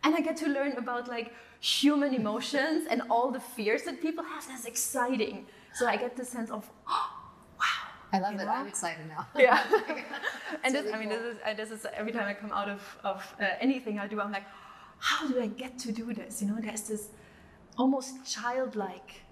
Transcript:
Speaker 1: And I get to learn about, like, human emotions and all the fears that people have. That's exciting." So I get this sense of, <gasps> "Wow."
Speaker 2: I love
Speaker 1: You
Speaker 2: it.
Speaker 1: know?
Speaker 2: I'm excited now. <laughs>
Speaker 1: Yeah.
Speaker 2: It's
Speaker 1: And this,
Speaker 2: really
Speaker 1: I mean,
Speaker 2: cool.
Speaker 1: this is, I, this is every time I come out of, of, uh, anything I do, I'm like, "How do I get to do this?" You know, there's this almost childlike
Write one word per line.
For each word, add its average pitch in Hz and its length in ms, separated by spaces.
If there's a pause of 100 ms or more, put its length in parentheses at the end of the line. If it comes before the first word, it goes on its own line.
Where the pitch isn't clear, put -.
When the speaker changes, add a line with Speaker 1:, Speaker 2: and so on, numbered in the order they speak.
Speaker 1:
And 311 120
I 330 40
get 320 180
to 311 100
learn 277 240
about, 240 340
like, 233 260 (280)
human 285 520
emotions 262 760
and 254 180
all 240 220
the 254 80
fears 220 460
that 320 160
people 320 240
have. 311 240
That's 262 160
exciting." 240 840 (280)
So 240 120
I 208 100
get 240 200
this 254 200
sense 226 140
of, 208 180 (100)
<gasps> - 100
"Wow." - 140 (1120)
Speaker 2:
I 190 40
love 196 160
Speaker 1:
You 196 60
Speaker 2:
it. 185 60
Speaker 1:
know? - 40 (100)
Speaker 2:
I'm 196 60
excited 160 420
now. 156 220
<laughs> 269 160
Speaker 1:
Yeah. 247 240
Speaker 2:
It's - 920
Speaker 1:
And 262 100
this, 277 120
Speaker 2:
really 214 80
Speaker 1:
I 220 60
mean, 214 100
Speaker 2:
cool. 220 80
Speaker 1:
this 233 180
is, - 20 (100)
I, 214 60
this 214 160
is 214 160 (140)
every 220 120
time 226 140
I 202 80
come 208 160 (100)
out 202 80
of, 202 120 (240)
of, 196 140 (220)
uh, 214 40 (160)
anything 247 400
I 202 80
do, 208 120
I'm 208 120
like, 196 160 (500)
"How - 300
do 247 120
I 226 60
get 254 380
to 233 80
do 226 280
this?" - 220
You 202 60
know, 214 120
there's 214 220 (100)
this 208 120 (760)
almost 262 340 (120)
childlike 214 880 (200)